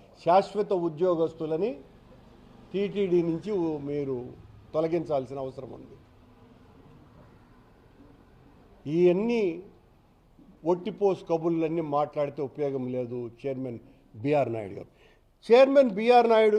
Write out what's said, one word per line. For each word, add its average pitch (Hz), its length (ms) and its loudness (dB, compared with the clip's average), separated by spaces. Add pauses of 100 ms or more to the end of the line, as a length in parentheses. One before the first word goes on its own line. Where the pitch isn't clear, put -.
(220)
శాశ్వత 196 500 2 (160)
ఉద్యోగస్తులని 160 840 -2 (1000)
టీటీడీ 185 480 0 (100)
నుంచి 165 200 -6 (140)
ఉ-, 151 260 -4
మీరు 139 260 -4 (580)
తొలగించాల్సిన 151 680 -2
అవసరం 127 340 -12
ఉంది. 131 180 -20 (3000)
ఇవన్నీ 180 580 2 (1300)
ఒట్టిపోసు 185 560 -2
కబుర్లన్నీ 165 560 -2 (140)
మాట్లాడితే 147 420 -4 (100)
ఉపయోగం 139 340 -4 (120)
లేదు. 123 240 -6 (200)
చైర్మన్ 131 400 -8 (420)
బీఆర్ 139 340 0
నాయుడు 98 220 -8
గారు, - 120 -16 (560)
చైర్మన్ 262 500 6
బీఆర్ 233 360 6
నాయుడు 214 260 6